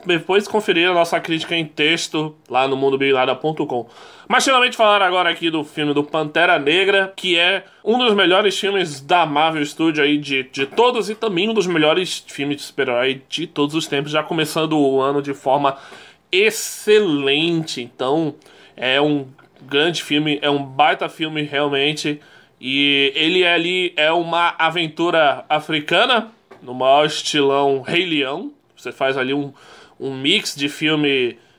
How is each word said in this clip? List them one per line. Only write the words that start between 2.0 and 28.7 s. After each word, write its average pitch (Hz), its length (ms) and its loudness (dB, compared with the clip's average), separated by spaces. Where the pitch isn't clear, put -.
lá 127 160 2
no 135 100 -2
mundo 135 220 2
big 139 140 2
nada 127 240 2
ponto 170 320 -4
com. 120 180 -6
Mas 247 160 2
finalmente 247 340 2
falar 208 240 4
agora 180 300 2
aqui 165 180 -2
do 156 140 -2
filme 147 320 -2
do 147 80 2
Pantera 160 560 2
Negra, 190 560 2
que 175 240 -2
é 180 240 2
um 220 120 2
dos 247 160 2
melhores 196 460 2
filmes 180 420 -4
da 165 240 2
Marvel 156 400 0
Studio 151 380 0
aí 147 160 2
de, 139 240 -4
de 135 240 -6
todos 226 420 2
e 214 60 -6
também 208 340 -2
um 226 60 -2
dos 190 140 0
melhores 165 580 0
filmes 143 300 -6
de 143 80 -14
super-herói 131 640 -2
de 160 180 -8
todos 147 300 -4
os 156 100 -6
tempos, 143 240 -4
já 151 140 -2
começando 160 480 -2
o 135 280 2
ano 139 220 0
de 139 120 -6
forma 139 440 0
excelente. 170 1500 0
Então, 135 540 -2
é 131 240 0
um 147 280 0
grande 147 440 0
filme, 147 360 0
é 147 80 -2
um 143 160 0
baita 151 440 0
filme 156 340 -6
realmente. 147 800 -2
E 139 560 0
ele 165 260 2
é 175 100 2
ali, 175 440 -2
é 156 160 2
uma 170 440 0
aventura 160 920 0
africana, 170 840 0
no 123 100 -14
maior 135 340 4
estilão 143 760 0
Rei 170 260 -2
Leão. 160 460 -4